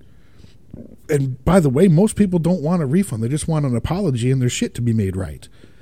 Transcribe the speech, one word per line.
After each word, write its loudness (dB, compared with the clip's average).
And -2
by 6
the 4
way, 4
most 4
people 0
don't 0
want 0
a -2
refund. -2
They -2
just -4
want 0
an 0
apology -2
and 0
their 2
shit -4
to -6
be 0
made 0
right. -8